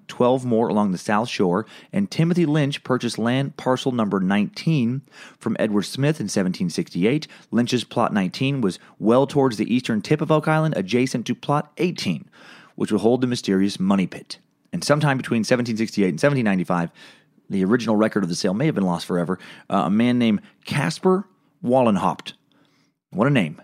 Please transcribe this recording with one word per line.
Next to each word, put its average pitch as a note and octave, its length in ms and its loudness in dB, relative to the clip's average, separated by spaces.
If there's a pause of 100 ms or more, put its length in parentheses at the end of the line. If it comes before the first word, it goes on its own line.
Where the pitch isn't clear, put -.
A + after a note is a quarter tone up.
twelve B2+ 380 2
more A#2 240 2
along G#2 240 0
the F2 40 -4
south A2 320 -2
shore, F#2 380 0 (240)
and G2+ 180 -2
Timothy E3+ 360 2
Lynch D3 380 0
purchased A#2+ 360 -2
land B2+ 380 -2
parcel C3 340 0
number G#2 300 0
nineteen A#2 800 0 (360)
from - 220 -4
Edward G#2 240 0
Smith D3 360 -2
in G2+ 100 -6
seventeen F#2 420 -2
sixty-eight. A2+ 560 -2 (240)
Lynch's A#2 320 0
plot - 300 -2
nineteen C3 480 -2
was F#2+ 180 -2 (180)
well B2 300 4
towards C3 300 0
the - 140 -2
eastern A#2 300 0
tip D#3 200 0
of D#3 100 0
Oak D3+ 160 2
Island, D#3 280 2
adjacent A#2 520 -2
to A#2+ 80 -2
plot - 420 -4
eighteen, B2 500 -4 (480)
which - 160 -4
would G#2 100 0
hold A#2+ 200 4
the B2+ 60 2
mysterious G2+ 500 0
money F#2+ 300 2
pit. - 320 -16 (320)
And F2+ 100 -6
sometime C#3+ 360 2
between A#2+ 260 0
seventeen A#2+ 320 0
sixty-eight G#2 320 0
and E2 140 -4
seventeen C#3 240 2
ninety-five, F2 440 0 (600)
the F#2+ 160 0
original A2+ 320 2
record G#2+ 260 2
of E2+ 60 -2
the F2 60 -4
sale F#2 180 -2
may C3 140 0
have D#3 80 0
been G2 100 0
lost F2 200 -2
forever, F2 340 -2 (300)
uh, G2 180 0
a - 20 0
man A#2+ 280 2
named A2+ 240 2 (220)
Caspar F#3 640 0 (340)
Wallenhaupt, A2 720 2 (760)
what G#2+ 180 0
a - 20 2
name, F#2+ 340 0